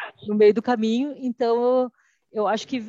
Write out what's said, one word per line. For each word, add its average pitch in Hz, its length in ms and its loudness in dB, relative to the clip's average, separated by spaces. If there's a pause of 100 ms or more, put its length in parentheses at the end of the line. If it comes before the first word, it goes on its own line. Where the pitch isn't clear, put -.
(280)
no 208 80 -4
meio 208 180 8
do 226 80 -4
caminho. 240 560 -2
Então, 240 420 -2
eu, 254 320 0 (400)
eu 214 140 -2
acho 214 220 -4
que, 247 200 -6